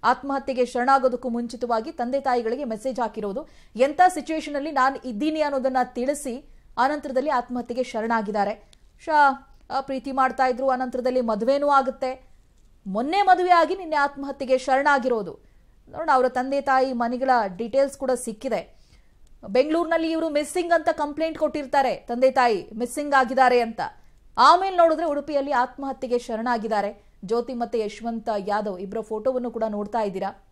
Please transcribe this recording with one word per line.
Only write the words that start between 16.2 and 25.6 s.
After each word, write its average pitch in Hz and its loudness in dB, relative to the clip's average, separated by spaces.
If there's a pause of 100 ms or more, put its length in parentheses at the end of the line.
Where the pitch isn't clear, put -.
ತಂದೆ 262 -2
ತಾಯಿ 262 2
ಮನೆಗಳ 240 -2 (280)
ಡೀಟೇಲ್ಸ್ 269 0
ಕೂಡ 262 -2
ಸಿಕ್ಕಿದೆ. 226 -6 (680)
ಬೆಂಗಳೂರಿನಲ್ಲಿ 320 2
ಇವರು 320 -2
ಮಿಸ್ಸಿಂಗ್ 302 -2
ಅಂತ 320 2
ಕಂಪ್ಲೇಂಟ್ 311 -4
ಕೊಟ್ಟಿರ್ತಾರೆ, 277 0
ತಂದೆ 254 0
ತಾಯಿ 240 2
ಮಿಸ್ಸಿಂಗ್ 277 -4
ಆಗಿದ್ದಾರೆ 254 4
ಅಂತ. 233 -4 (560)
ಆಮೇಲೆ 359 6
ನೋಡಿದ್ರೆ 330 4
ಉಡುಪಿಯಲ್ಲಿ 285 -2
ಆತ್ಮಹತ್ಯೆಗೆ 254 -2